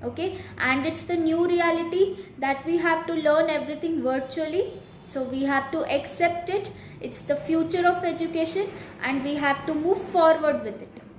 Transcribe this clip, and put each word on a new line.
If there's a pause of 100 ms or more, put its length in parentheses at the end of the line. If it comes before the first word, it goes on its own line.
Okay, (220)
and
it's
the
new
reality (200)
that
we
have
to
learn
everything
virtually, (300)
so
we
have
to
accept
it. (320)
It's
the
future
of
education (340)
and
we
have
to
move
forward
with
it. (180)